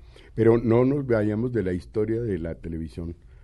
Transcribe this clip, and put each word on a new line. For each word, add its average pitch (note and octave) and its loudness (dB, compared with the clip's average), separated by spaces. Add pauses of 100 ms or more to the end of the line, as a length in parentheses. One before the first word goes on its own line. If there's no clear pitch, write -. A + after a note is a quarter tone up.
(360)
Pero A2+ 6
no A#2 4
nos C#3 0
vayamos A2 0
de A2 -2
la F#2 -2
historia G#2+ -4
de G#2 -4
la D#2+ -6
televisión. E2 -10 (280)